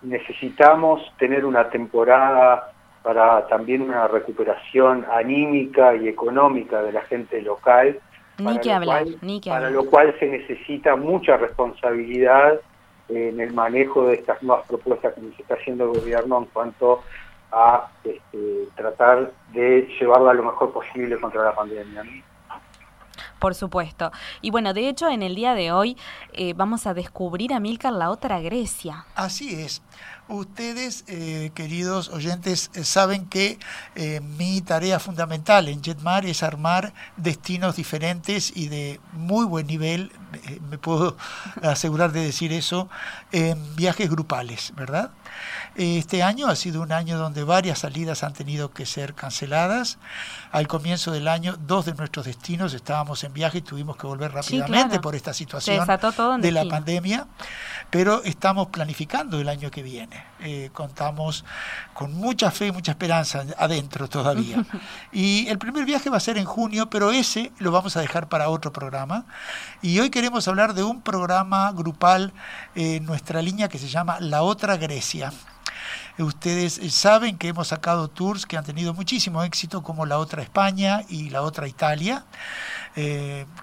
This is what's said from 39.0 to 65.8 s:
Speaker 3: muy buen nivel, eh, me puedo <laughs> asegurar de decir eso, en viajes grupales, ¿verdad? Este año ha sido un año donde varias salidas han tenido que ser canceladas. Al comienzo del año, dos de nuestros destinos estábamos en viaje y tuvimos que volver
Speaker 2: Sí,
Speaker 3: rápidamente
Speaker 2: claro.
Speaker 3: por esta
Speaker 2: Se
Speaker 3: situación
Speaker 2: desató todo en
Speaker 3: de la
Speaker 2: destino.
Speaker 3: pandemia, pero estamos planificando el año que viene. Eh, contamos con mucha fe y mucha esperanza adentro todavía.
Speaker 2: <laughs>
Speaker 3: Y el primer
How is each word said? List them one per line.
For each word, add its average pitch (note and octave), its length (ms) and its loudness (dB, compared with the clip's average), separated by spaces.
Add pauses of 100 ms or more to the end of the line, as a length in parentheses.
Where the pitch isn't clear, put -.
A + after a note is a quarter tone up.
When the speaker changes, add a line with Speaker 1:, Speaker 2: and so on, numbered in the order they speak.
Speaker 3:
muy F3+ 320 0
buen E3 220 -2
nivel, D#3+ 460 -4 (340)
eh, C#3+ 140 -14 (100)
me D3 80 -12
puedo E3 380 0 (220)
<laughs> - 240 -14
asegurar D#3 500 0
de D#3+ 120 -2
decir D#3 280 -4
eso, F3 360 -4 (440)
en E3 260 0 (160)
viajes F3 340 0
grupales, B2+ 680 -4
¿verdad? C#3+ 340 -4 (640)
Este E3+ 480 0
año A#3 260 0
ha E3+ 60 4
sido D#3+ 280 -6
un D#3+ 100 -4
año E3 260 -2
donde D3+ 260 -4
varias F3 360 2
salidas D#3 420 -6
han C#3+ 120 -6
tenido D3 380 -8
que C3+ 140 -12
ser C#3+ 280 -8
canceladas. E3 840 -4 (540)
Al D3+ 160 0
comienzo E3 420 -4
del D3+ 180 -4
año, E3 300 -2
dos D#3+ 280 -2
de E3 80 -4
nuestros C#3+ 320 -8
destinos C#3 480 -6
estábamos D3 500 -6
en C#3 80 -12
viaje D#3+ 260 -2
y E3 40 -8
tuvimos D3 340 -10
que C#3 100 -12
volver C#3 240 -8
Speaker 2:
Sí, C#3 60 -10 (240)
Speaker 3:
rápidamente A#3+ 280 2
Speaker 2:
claro. G3 120 0
Speaker 3:
por D3+ 140 -6
esta D3 180 -8
Speaker 2:
Se - 60 -8
Speaker 3:
situación E3 420 -2
Speaker 2:
desató G3 320 0
todo A#3+ 220 0
en G3+ 80 -2
Speaker 3:
de E3+ 100 2
la D#3+ 80 2
Speaker 2:
destino. D#3+ 160 -2
Speaker 3:
pandemia, F3 500 -4 (640)
pero G3+ 320 2
estamos F#3+ 460 0
planificando D#3+ 720 -6
el C#3+ 80 -4
año C#3+ 220 -6
que C#3+ 120 -12
viene. B2 400 -14 (180)
Eh, C#3+ 340 -10
contamos D3+ 720 -6 (500)
con C#3+ 200 -8
mucha G#3+ 360 2
fe - 160 -4
y G3 60 -2
mucha F3 200 -6
esperanza D#3+ 520 -2 (140)
adentro C#3+ 500 -2
todavía. G3 540 0 (240)
Speaker 2:
<laughs> - 260 -18
Speaker 3:
Y G3+ 360 2
el F#3+ 100 -2
primer B3+ 280 0